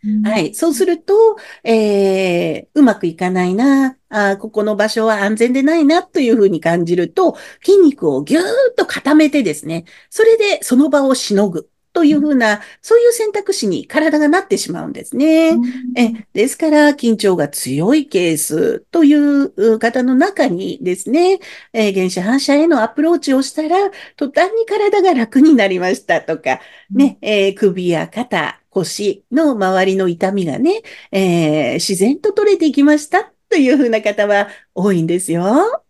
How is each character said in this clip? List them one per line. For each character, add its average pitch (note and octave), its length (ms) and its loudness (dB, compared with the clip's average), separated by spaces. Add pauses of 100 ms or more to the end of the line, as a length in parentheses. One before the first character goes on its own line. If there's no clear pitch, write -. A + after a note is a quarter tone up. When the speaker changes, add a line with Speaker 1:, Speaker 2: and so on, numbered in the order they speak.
Speaker 1:
う G#3+ 200 -2
ん。 G#3+ 40 0
Speaker 2:
は G#3+ 120 0
い。 D#3+ 160 -4
そ E4 160 0
う C#4+ 40 -4
す F4+ 120 0
る F4 160 0
と、 G#4+ 340 2 (280)
え A3+ 80 0 (880)
ー、 - 120 -20
う D4 100 2
ま A3+ 120 4
く - 120 -6
い E3+ 80 -4
か F3+ 140 -4
な F#3 160 0
い F3+ 100 -2
な、 C4+ 440 0 (100)
あ G3+ 260 -2
ー、 - 40 -6
こ A3 120 -14
こ G#3 120 -2
の G#3+ 120 -2
場 G#3 140 0
所 A3 160 -2
は G#3+ 200 0
安 G#3+ 120 -2
全 A#3+ 160 0
で C4 100 0
な D#4 140 2
い D#4+ 80 2
な E4 180 2
と - 180 -6
い B3 100 0
う A#3 60 4
ふ A3 60 0
う G3 60 4
に E3+ 120 -2
感 E3+ 260 -2
じ F3 100 -2
る F3 140 -2
と、 F4+ 260 0 (260)
筋 G4 160 2
肉 C4+ 320 2
を C#3 120 -2
ぎ A#3 140 -2
ゅ - 20 2
ー F4 40 0
っ A#4+ 320 0
と F#4 120 -2
固 - 300 -2
め D4+ 120 6
て C#4+ 140 0
で E3+ 100 -2
す - 140 -10
ね、 E3 180 -8 (240)
そ - 140 -2
れ A4+ 160 4
で G4+ 240 -2
そ B3 140 0
の D4 120 4
場 C#4 160 2
を C4 100 2
し G#3+ 200 -4
の G3+ 160 2
ぐ E3 180 -10 (260)
と E4+ 100 2
い D4 80 4
う D4 80 2
ふ D4+ 80 -2
う D4 80 0
な、 A3+ 160 2
Speaker 1:
う G#3 40 -2
ん。 - 20 -14 (220)
Speaker 2:
そ - 160 2
う A#4+ 40 6
い A#4+ 80 4
う A#4 40 2
選 G#4+ 200 -4
択 G4+ 200 -4
肢 - 140 -4
に F3+ 200 -4
体 D#4 320 0
が D4+ 100 2
な F4 120 2
っ F#4+ 60 -14
て F#3+ 100 -2
し - 140 -8
ま E3 140 -8
う - 40 -10
ん - 40 -10
で - 120 -14
す - 120 -10
ね。 D#4+ 320 2
Speaker 1:
う D#4+ 100 2
ん。 A#3+ 60 0 (340)
Speaker 2:
え、 A3+ 340 0
で G#3 140 0
す C4+ 100 -6
か D#4+ 140 -2
ら、 D4 200 4
緊 A#3 260 0
張 G3+ 180 0
が D3 140 -2
強 D3+ 460 -2
い D4 120 0
ケ F3 280 -2
ー - 20 -4
ス - 440 -4 (120)
と E4+ 100 2
い D4 120 6
う C#4 680 0
方 A#3+ 240 -2
の B3+ 100 0
中 F4 320 0
に F3+ 360 -6
で F3+ 120 -4
す - 160 -10
ね、 F4+ 300 2 (320)
え A3 160 0
ー、 G3 60 -4
原 F#3+ 160 0
始 F#3 100 -6
反 A3+ 180 0
射 C#4 160 0
へ D4+ 140 2
の C4+ 140 2
ア A3 80 -2
プ D4 120 -4
ロ E4 120 2
ー D#4 40 -2
チ C4+ 160 -2
を C4+ 80 0
し C4+ 100 -8
た D#4 140 -6
ら、 F#4+ 240 0 (260)
途 C#4+ 140 -6
端 F4+ 220 -2
に A4+ 140 -2
体 G#4 360 0
が F#4 120 4
楽 A#3+ 260 0
に D#4 140 6
な G#3 120 4
り F#3 140 -2
ま F3+ 80 -2
し F3 180 -4
た E3+ 140 0
と D#3+ 180 -6
か、 C3 220 -4 (320)
Speaker 1:
う - 20 -10
ん。 A3+ 40 0
Speaker 2:
ね、 C4+ 220 2
え G3+ 280 0
ー、 G3 80 -4
首 F3+ 320 0
や E3 180 -2
肩、 F3+ 540 -6 (100)
腰 G3 640 -6
の D4 200 0
周 F#3+ 340 0
り F#3+ 100 0
の F#3+ 120 0
痛 F3 220 -2
み G3 140 -2
が D3+ 140 -6
ね、 F#4 240 -2 (280)
え E3 600 0
ー、 B2+ 40 -6
自 E3+ 220 -4
然 A3+ 240 0
と G#4 120 -2
取 G#4 200 0
れ F#4 60 2
て D#4+ 80 0
い C#4 60 0
き C#4+ 120 0
ま D4+ 140 4
し D4 100 -8
た F#4+ 240 -4 (160)
と G4+ 80 -2
い C4+ 160 2
う - 40 2
ふ C4 40 2
う A#3+ 80 2
な A3 140 0
方 G#3 260 -2
は G3+ 200 0 (260)
多 G3 180 0
い E3+ 100 0
ん D#3+ 40 -2
で E3+ 120 -2
す E3 140 -6
よ。 C4 580 0